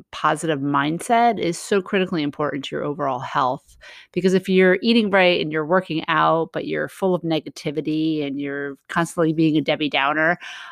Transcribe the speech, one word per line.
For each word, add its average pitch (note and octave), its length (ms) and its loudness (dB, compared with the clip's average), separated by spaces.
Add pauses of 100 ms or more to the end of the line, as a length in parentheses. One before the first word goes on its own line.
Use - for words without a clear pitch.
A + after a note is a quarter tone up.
(120)
positive D#3 480 -2
mindset E3 800 0
is E3+ 180 -2
so G3+ 240 -2
critically F#3 400 -2
important D3 440 -4
to - 100 -8
your D3+ 80 -4
overall C#3 360 -4
health. C3+ 580 -4 (340)
Because F3+ 220 2
if F#3 160 0
you're F#3 320 6
eating A3+ 280 4
right F3+ 300 4
and D3+ 100 -2
you're D#3 160 -2
working E3 440 0
out, D#3+ 420 2
but - 160 -6
you're D3+ 220 -4
full F#3 260 0
of E3+ 60 -4
negativity D#3 1080 -2
and C#3 140 -6
you're C#3+ 340 -6 (140)
constantly E3+ 420 0
being D#3 240 2
a D3+ 60 2
Debbie D3 280 0
Downer, D3+ 480 2 (340)